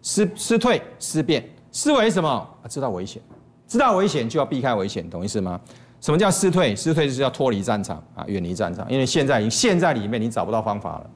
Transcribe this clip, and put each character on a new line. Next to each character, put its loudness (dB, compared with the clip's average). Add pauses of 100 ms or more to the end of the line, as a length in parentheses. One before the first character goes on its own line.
思， 0
思 0
退、 2 (180)
思 -2
变。 2 (280)
思 0
维 6
是 4
什 2
么？ 0
啊， -6
知 -8
道 0
危 -4
险， -12 (460)
知 -4
道 4
危 4
险 0
就 0
要 2
避 -2
开 0
危 0
险， -8
懂 -8
意 -4
思 -2
吗？ -4 (400)
什 -2
么 4
叫 4
思 4
退？ 2
思 0
退 2
就 -2
是 -4
要 2
脱 0
离 -2
战 0
场 -8 (120)
啊， -12
远 -4
离 -4
战 -2
场， -8
因 0
为 2
现 0
在 2
已 0
经 0
陷 2
在 2
里 -2
面， -2
你 -2
找 -2
不 -4
到 0
方 -2
法 -8
了。 -18